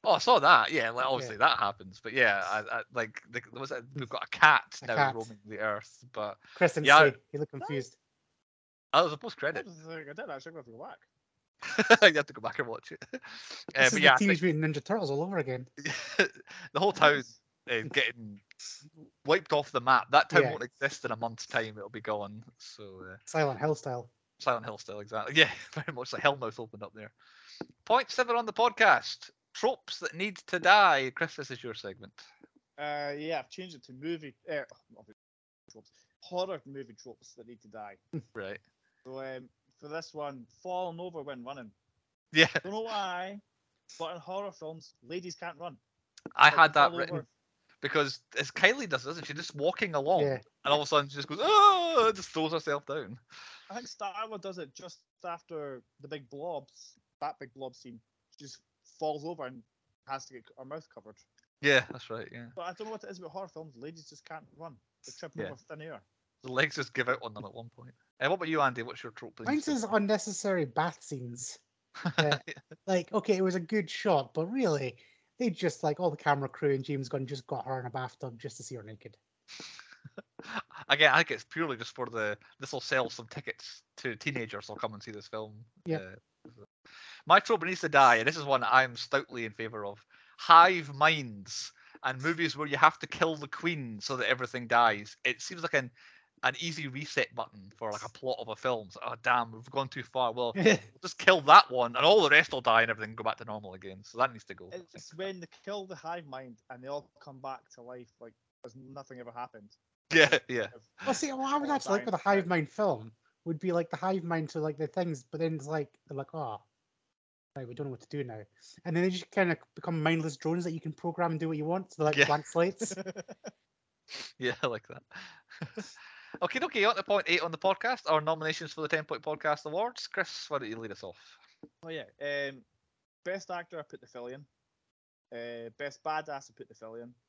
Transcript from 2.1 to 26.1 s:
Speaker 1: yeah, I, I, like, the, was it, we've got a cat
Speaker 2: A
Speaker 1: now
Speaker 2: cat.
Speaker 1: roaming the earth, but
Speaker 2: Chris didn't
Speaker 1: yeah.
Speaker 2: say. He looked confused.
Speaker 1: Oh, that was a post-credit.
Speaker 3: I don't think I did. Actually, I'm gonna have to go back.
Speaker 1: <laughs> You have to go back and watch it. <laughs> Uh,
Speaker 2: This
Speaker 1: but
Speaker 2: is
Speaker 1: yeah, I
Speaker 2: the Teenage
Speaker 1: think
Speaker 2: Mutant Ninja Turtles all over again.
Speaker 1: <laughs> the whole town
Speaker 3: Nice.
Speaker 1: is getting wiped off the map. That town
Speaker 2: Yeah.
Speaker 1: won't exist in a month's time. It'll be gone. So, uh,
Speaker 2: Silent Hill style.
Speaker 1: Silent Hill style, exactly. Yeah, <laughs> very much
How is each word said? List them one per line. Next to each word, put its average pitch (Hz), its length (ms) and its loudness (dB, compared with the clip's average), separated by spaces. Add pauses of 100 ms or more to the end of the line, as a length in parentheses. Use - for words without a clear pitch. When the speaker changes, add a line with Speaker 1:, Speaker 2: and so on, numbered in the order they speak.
Speaker 1:
yeah, 110 320 4
I, 101 140 0 (200)
I, - 20 -6 (120)
like, 113 280 -6 (100)
the, 123 100 -6 (100)
was 131 200 -10
it, 123 120 -8 (120)
we've 131 140 -8
got - 140 -8
a - 60 -12
cat - 540 6
Speaker 2:
A 127 40 -10
Speaker 1:
now 117 80 -2
Speaker 2:
cat. 135 200 2
Speaker 1:
roaming 113 300 -10
the 107 140 -12
earth, 107 540 -6
but 104 240 -8 (180)
Speaker 2:
Chris 175 180 4
didn't 151 140 0
Speaker 1:
yeah. 143 120 12 (100)
Speaker 2:
say. 131 60 -4 (160)
He 147 60 -10
looked 147 140 -6
confused. 139 460 -8 (960)
Speaker 1:
Oh, 139 60 8
that 170 60 4
was 151 80 -4
a - 40 -10
post-credit. - 500 -6
Speaker 3:
I - 20 -18
don't 160 260 -16 (100)
think 139 40 -16
I 160 120 -14
did. 240 100 -10
Actually, 135 200 -12
I'm 165 40 -18
gonna - 20 -12
have 139 80 -16
to 120 60 -20
go 120 140 -16
back. - 140 -18 (600)
Speaker 1:
<laughs> - 520 8
You - 40 0
have 143 100 0
to 143 60 -20
go 107 80 -14
back 113 180 -6
and 127 80 -4
watch - 260 -12
it. - 160 -16
<laughs> - 40 -12
Uh, 262 60 -8 (640)
Speaker 2:
This 127 80 8
Speaker 1:
but - 60 0
Speaker 2:
is - 20 0
Speaker 1:
yeah, 147 120 10
I - 40 8
Speaker 2:
the 127 40 2
Teenage 190 200 4
Speaker 1:
think 165 160 2
Speaker 2:
Mutant 156 220 0
Ninja 139 60 -8
Turtles 190 280 -2
all 139 100 -2
over 190 160 -4
again. 127 340 -6
Speaker 1:
<laughs> - 460 -8
the - 640 -2
whole 190 140 2
town 147 240 6
Speaker 3:
Nice. - 220 -10 (280)
Speaker 1:
is 117 220 -2
getting 113 500 -2 (840)
wiped 165 280 4
off 147 180 0
the 127 100 0
map. 120 300 4
That 143 180 8
town 156 140 8
Speaker 2:
Yeah. 131 80 2
Speaker 1:
won't 147 120 -6
exist 139 420 -4
in 117 60 -2
a 110 40 -2
month's 117 300 -8
time. 110 320 -2
It'll 101 120 -12
be 110 120 -12
gone. 104 420 -6 (140)
So, 95 440 -18 (100)
uh, 95 140 -16
Speaker 2:
Silent 151 340 0
Hill 151 160 0
style. 123 340 -10 (300)
Speaker 1:
Silent 117 260 -2
Hill 107 120 -10
style, 104 240 -14
exactly. 107 340 -6
Yeah, 160 140 8 (120)
<laughs> - 140 -18
very 156 180 -8
much 123 200 -10